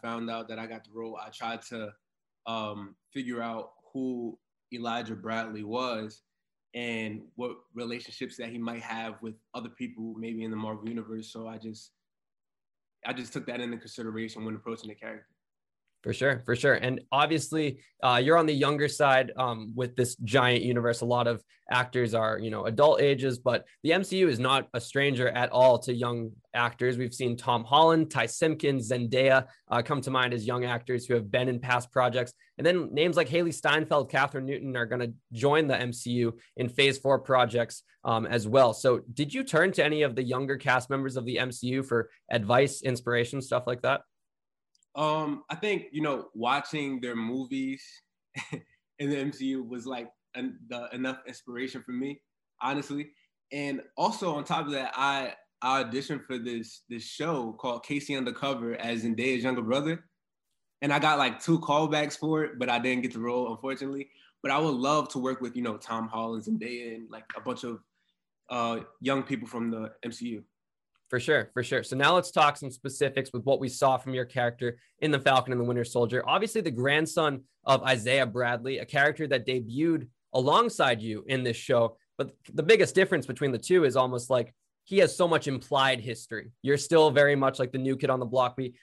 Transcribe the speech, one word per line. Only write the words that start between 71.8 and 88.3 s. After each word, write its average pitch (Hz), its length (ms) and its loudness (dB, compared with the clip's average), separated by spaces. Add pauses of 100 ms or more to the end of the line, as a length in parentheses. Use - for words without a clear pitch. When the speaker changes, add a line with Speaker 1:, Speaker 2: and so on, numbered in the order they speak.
Speaker 2:
So - 100 -8
now 143 220 4
let's 180 160 0
talk 147 240 4
some 135 160 -10
specifics 135 600 -4
with 120 120 -6
what 131 160 2
we 135 80 -4
saw 131 280 2
from 131 160 -6
your 127 120 -2
character 120 520 -4 (220)
in 151 140 0
The 139 80 2
Falcon 131 320 4
and 123 80 0
the 120 40 2
Winter 120 200 0
Soldier. 120 420 0
Obviously, 202 360 0
the 160 100 -2
grandson 143 720 2 (200)
of 135 200 4
Isaiah 127 420 4
Bradley, 120 520 -2
a - 60 -8
character 151 440 2
that 127 180 0
debuted 127 600 0 (240)
alongside 139 680 4
you 107 280 -6
in 131 160 0
this 117 120 0
show. 117 400 2 (220)
But - 140 -4 (200)
the 156 120 0
biggest 185 320 6
difference 185 280 4
between 135 280 -2
the 117 60 0
two 180 260 4
is 123 100 4
almost, 127 360 2
like, 120 220 2 (300)
he 196 160 0
has 175 180 6
so 180 120 4
much 160 180 2
implied 135 540 2
history. 113 500 -8 (120)
You're 139 140 4
still 156 360 6
very 143 240 6
much, 135 240 2
like, 131 100 0
the 135 80 -4
new 135 180 0
kid 135 140 -2
on 131 80 2
the 127 80 -4
block. 123 300 2